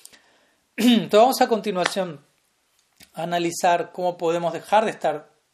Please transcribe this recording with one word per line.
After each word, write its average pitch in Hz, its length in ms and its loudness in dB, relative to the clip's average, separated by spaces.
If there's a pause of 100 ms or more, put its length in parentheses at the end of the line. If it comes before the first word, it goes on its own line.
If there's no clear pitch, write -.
(120)
<clears throat> - 640 -20
Entonces 214 420 2
vamos 254 220 4
a 247 80 4
continuación 185 720 -4 (920)
a 160 80 -10
analizar 175 720 -2
cómo 180 240 -4
podemos 170 360 -2
dejar 208 320 0
de 196 60 -2
estar, - 400 -6 (240)